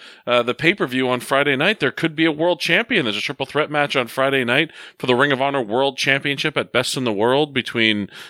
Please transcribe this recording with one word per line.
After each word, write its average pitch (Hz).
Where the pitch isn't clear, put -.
uh, 120
the 117
pay-per-view 135
on 123
Friday 139
night, 190
there 127
could 160
be 160
a 165
world 165
champion. 190
There's 104
a 104
triple 131
threat 143
match 147
on 123
Friday 135
night 135
for -
the 127
Ring 139
of 127
Honor 139
World 127
Championship 139
at 117
Best -
in 131
the 117
World 135
between 110